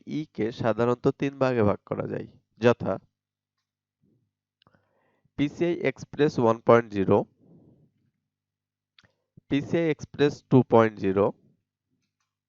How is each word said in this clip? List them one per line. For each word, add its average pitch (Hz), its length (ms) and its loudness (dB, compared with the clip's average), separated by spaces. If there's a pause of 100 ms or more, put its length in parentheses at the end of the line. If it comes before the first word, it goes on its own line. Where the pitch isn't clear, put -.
ই 147 280 -10
কে 110 180 -6
সাধারণত 120 560 -2
তিন 139 300 -4
ভাগে 127 240 0
ভাগ 104 240 0
করা 101 260 -8
যায়, 107 140 -10 (320)
যথা 110 400 0 (2500)
পিসিআই 165 440 -2
এক্সপ্রেস - 580 -4
ওয়ান 117 280 2
পয়েন্ট 117 260 4
জিরো, 101 320 0 (2250)
পিসিআই 156 420 -2
এক্সপ্রেস - 600 -4
টু 127 120 6
পয়েন্ট 113 360 2
জিরো, 98 340 0 (1160)